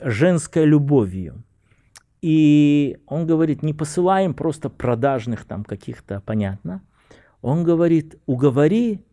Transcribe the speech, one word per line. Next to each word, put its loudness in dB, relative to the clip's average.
женской 0
любовью". 0
И 4
он -4
говорит: 0
"Не -2
посылаем 0
просто -6
продажных -2
там -10
каких-то, -12
понятно". -6
Он -2
говорит: 0
"Уговори 0